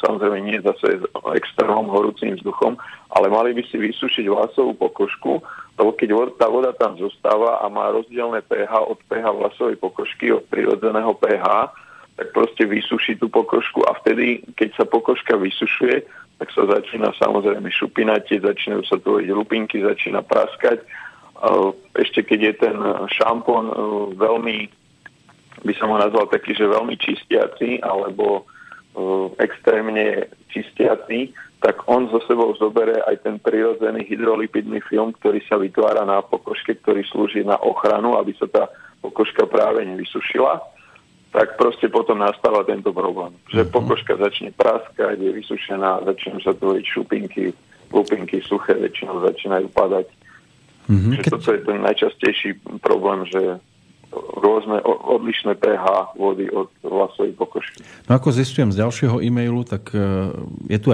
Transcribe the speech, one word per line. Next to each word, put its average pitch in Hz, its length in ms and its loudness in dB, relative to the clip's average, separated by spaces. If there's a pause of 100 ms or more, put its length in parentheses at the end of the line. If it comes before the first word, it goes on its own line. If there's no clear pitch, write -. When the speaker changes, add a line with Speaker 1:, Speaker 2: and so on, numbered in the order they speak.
Speaker 1:
samozrejme 101 400 0
nie 107 160 -4
zase 98 400 0
s 90 40 -4 (280)
extrémom 104 560 0
horúcim 104 480 0
vzduchom, 101 400 -2 (400)
ale 98 160 4
mali 117 240 2
by 120 160 -2
si 110 80 -4
vysušiť 107 480 -2
vlasovú 117 480 2
pokožku, - 640 -2 (400)
lebo 107 160 6
keď 113 160 0
vo-, 120 240 2
tá - 160 4
voda 127 240 0
tam 98 240 -2
zostáva 107 640 0
a 104 80 -4
má 104 160 -2
rozdielne 113 560 -4
P 101 240 -2
H 110 40 -4 (120)
od - 240 -6
P 113 160 -4
H - 80 -
vlasovej 104 480 -2
pokožky, - 560 -2
od - 160 -4
prirodzeného 107 640 0
P 104 240 2
H, 101 320 2 (460)
tak - 160 -10
proste 113 320 2
vysuší 107 500 -2
tú 113 140 -2
pokožku - 560 2
a - 160 2
vtedy, 117 400 0 (160)
keď 110 160 0
sa 117 160 0
pokožka 120 480 2
vysušuje, 123 640 0 (400)
tak - 80 -8
sa - 160 2
začína 107 480 0
samozrejme 104 560 0
šupinať, 107 720 0
začínajú 101 480 -2
sa 95 80 2
tvoriť 98 320 0
lupinky, 110 520 -4
začína 104 440 -2
praskať. - 560 0 (1120)
Ešte - 320 0
keď 107 160 2
je 214 160 2
ten 107 180 2 (380)
šampón, 117 560 0
e, - 40 -6 (440)
veľmi, 113 380 0 (1080)
by 107 160 0
som 110 160 0
ho 107 40 2
nazval 104 280 4
taký, - 280 0
že 107 120 4
veľmi 110 320 0
čistiaci, - 840 0
alebo, 101 600 0
e, - 600 -14 (360)
extrémne 107 880 2 (240)
čistiaci, - 800 -2 (320)
tak - 240 2
on 123 240 2
so 113 160 2
sebou 117 320 2
zobere 110 480 2
aj 104 160 0
ten 107 160 -4
prirodzený 110 680 0
hydrolipidný 110 800 -2
film, 110 320 0
ktorý 104 280 2
sa 104 120 2
vytvára 107 440 2
na 98 200 2
pokožke, - 600 -6
ktorý 101 240 0
slúži 104 400 -2
na 101 160 2
ochranu, 107 560 2
aby 101 200 -2
sa 104 120 -2
tá 104 160 4 (360)
pokožka - 440 0
práve 107 400 2
nevysušila, 120 720 -2 (720)
tak - 320 2
proste 120 320 2
potom 113 260 2
nastáva 101 460 2
tento 101 240 -2
problém, 92 480 -4 (160)
že 110 100 4
Speaker 2:
Mhm. 87 80 -2
Speaker 1:
pokožka - 460 0
začne 101 320 -2
praskať, 104 720 0
je 95 180 0
vysušená, 98 640 -4
začnú 98 380 -4
sa 95 160 0
tvoriť 95 320 0
šupinky, 101 640 -4 (400)
lupinky 98 500 0
suché 101 320 0
väčšinou - 480 -4
začínajú 95 480 0
padať. 95 380 2 (800)
Speaker 2:
Mhm, 101 240 4
Speaker 1:
Že 135 80 -2
Speaker 2:
keď 160 160 0
Speaker 1:
toto 165 160 -4
je 101 160 2
ten 101 160 0
najčastejší 104 640 0 (300)
problém, 98 480 0
že 95 320 -2 (800)
rôzne 208 400 2
o-, - 400 2
odlišné 113 400 -2
P 104 160 4
H 95 400 0
vody 98 320 0
od 95 320 -4
vlasovej 98 560 -2
pokožky. - 480 -8 (240)
Speaker 2:
No, 123 80 6
ako 135 160 2
zistujem 127 400 2
z 95 80 0
ďalšieho 117 400 0
e-mailu, 120 480 0
tak, 107 240 -8
e, 95 400 0 (320)
je 107 160 0
tu 113 140 0